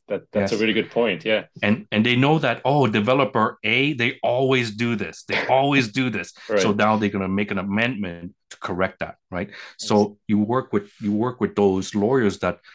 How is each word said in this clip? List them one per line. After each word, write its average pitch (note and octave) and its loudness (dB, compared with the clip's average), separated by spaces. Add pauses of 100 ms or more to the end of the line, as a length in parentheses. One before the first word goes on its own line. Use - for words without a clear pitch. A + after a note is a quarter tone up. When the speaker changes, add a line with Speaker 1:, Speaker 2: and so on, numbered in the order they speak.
Speaker 1:
that, - -8
that's G2+ -2
Speaker 2:
Yes. G#2+ 0
Speaker 1:
a - -2
really A2 2
good A2 -2
point. G#2+ 0
Yeah. G#2+ 0 (140)
Speaker 2:
And, G#2 0
and A2 2
they B2 2
know C#3 4
that, C3 -2
oh, C#3 4
developer A#2 0
A, C3 0
they B2 -4
always B2+ 0
do A#2 -2
this. G2 -8
They G2 -4
always C3+ 2
do C3 -2
this. G2 -6
Speaker 1:
<laughs> - -14
Right. G#2+ 2
Speaker 2:
So G#2+ 4
now G#2+ 2
they're G#2+ 0
gonna G2 -2
make G2+ -2
an G2 -4
amendment G2 -4 (180)
to - -20
correct F#2 -4
that, D2 -10 (160)
right? F2+ -6 (260)
So - 0
Speaker 1:
Yes. G#2 0 (120)
Speaker 2:
you G#2 2
work A#2+ 0
with, G2+ -2 (120)
you G#2 -2
work A#2+ -2
with G2+ -2
those F#2+ 2
lawyers G#2+ 2
that, F2+ -4 (140)